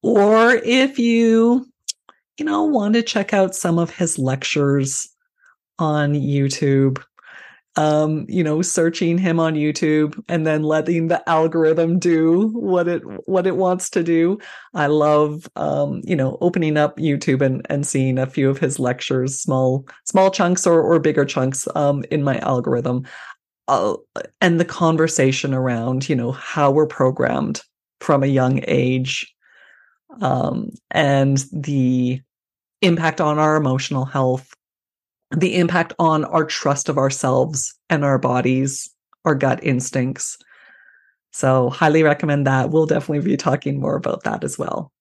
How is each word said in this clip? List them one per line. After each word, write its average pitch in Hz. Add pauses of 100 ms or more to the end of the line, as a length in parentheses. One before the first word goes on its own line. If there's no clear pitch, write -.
Or 220
if 262
you, 233 (720)
you 302
know, 311
want 220
to 233
check 220
out 190
some 170
of 165
his 170
lectures 135 (720)
on 151
YouTube, 139 (760)
um, 151
you 180
know, 156
searching 170
him 170
on 160
YouTube 151
and 165
then 156
letting 156
the 170
algorithm 165
do 170
what 190
it, 175 (260)
what 185
it 175
wants 185
to 170
do. 170 (380)
I 147
love, 151
um, 143
you 180
know, 131
opening 160
up 147
YouTube 143
and, 131
and 143
seeing 131
a 131
few 135
of 135
his 135
lectures, 131
small, 131 (160)
small 190
chunks 185
or, 165
or 165
bigger 147
chunks, 131
um, 143
in 151
my 135
algorithm. 123 (640)
Uh, 104 (460)
and 170
the 170
conversation 156
around, 127
you 147
know, 120
how 143
we're 151
programmed 131 (400)
from 143
a 135
young 135
age, 131 (880)
um, - (220)
and 139
the 131 (600)
impact 165
on 151
our 156
emotional 135
health, 131 (800)
the 160
impact 170
on 160
our 160
trust 139
of 147
ourselves 135 (160)
and 147
our 135
bodies, 131 (340)
our 156
gut 135
instincts. 131 (920)
So 131
highly 156
recommend 147
that. 135
We'll 156
definitely 147
be 135
talking 143
more 147
about -
that -
as -
well. -